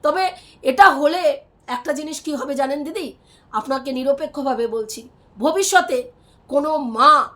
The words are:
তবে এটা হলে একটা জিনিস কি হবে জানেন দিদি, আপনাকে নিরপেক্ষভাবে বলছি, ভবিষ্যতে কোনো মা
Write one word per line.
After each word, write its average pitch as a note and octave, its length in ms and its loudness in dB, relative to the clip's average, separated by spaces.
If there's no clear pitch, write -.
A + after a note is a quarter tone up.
তবে F4+ 280 0
এটা C4 280 6
হলে D4 520 0
একটা B3 260 -4
জিনিস D4+ 280 -8
কি D4+ 140 -6
হবে C4+ 200 -6
জানেন C#4 280 -2
দিদি, D#4 300 -8
আপনাকে C4+ 400 -4
নিরপেক্ষভাবে C4+ 760 -2
বলছি, A3+ 420 -8
ভবিষ্যতে D#4+ 760 0
কোনো D4 300 0
মা C4 580 4